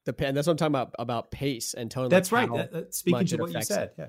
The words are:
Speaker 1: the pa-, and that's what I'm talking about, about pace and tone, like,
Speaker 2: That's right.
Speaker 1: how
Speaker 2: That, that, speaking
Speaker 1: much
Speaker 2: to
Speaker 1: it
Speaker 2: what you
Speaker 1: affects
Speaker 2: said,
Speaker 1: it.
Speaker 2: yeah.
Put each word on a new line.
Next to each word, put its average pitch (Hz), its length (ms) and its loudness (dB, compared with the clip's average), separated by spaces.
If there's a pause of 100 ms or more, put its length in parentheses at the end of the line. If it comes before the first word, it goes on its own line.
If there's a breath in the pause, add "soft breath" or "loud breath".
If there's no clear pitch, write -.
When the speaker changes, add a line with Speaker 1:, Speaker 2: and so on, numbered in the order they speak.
Speaker 1:
the 131 80 -4
pa-, 147 140 -2
and 139 100 0
that's 143 120 2
what 170 40 6
I'm 156 40 4
talking 156 160 2
about, 127 260 -2
about 117 320 -4
pace 135 440 -4
and 117 160 -8
tone, 131 140 -2
like, 123 60 2
Speaker 2:
That's 185 220 6
right. 240 160 4
Speaker 1:
how 117 80 -2
Speaker 2:
That, 170 160 -4
that, - 220 -10
speaking - 240 2
Speaker 1:
much 180 120 2
Speaker 2:
to - 60 0
Speaker 1:
it - 40 -2
Speaker 2:
what 170 100 -4
you 170 60 -4
Speaker 1:
affects 113 120 -2
Speaker 2:
said, 180 220 -2
Speaker 1:
it. - 80 -20
Speaker 2:
yeah. 78 100 -10